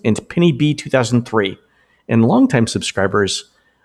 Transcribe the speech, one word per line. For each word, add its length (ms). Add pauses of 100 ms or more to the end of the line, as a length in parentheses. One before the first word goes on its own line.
and 240
Penny 240
B 220
two 160
thousand 380
three. 300 (520)
And 160
longtime 420
subscribers, 840 (320)